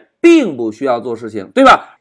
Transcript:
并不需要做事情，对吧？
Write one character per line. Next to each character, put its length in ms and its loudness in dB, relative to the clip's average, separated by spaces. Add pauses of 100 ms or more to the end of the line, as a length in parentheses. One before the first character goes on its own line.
(200)
并 380 2
不 120 -6
需 140 -14
要 160 -2
做 160 -10
事 140 -12
情， 240 -12
对 100 2
吧？ 380 2